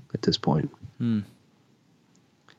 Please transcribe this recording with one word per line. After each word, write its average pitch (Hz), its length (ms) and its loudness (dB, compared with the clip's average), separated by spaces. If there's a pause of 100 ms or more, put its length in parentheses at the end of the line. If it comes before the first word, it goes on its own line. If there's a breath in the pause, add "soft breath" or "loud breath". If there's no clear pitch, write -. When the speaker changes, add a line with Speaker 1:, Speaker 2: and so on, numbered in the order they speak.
(140)
Speaker 1:
at - 80 -4
this - 160 2
point. - 320 2 (300)
Speaker 2:
Hmm. 117 200 0 (1400)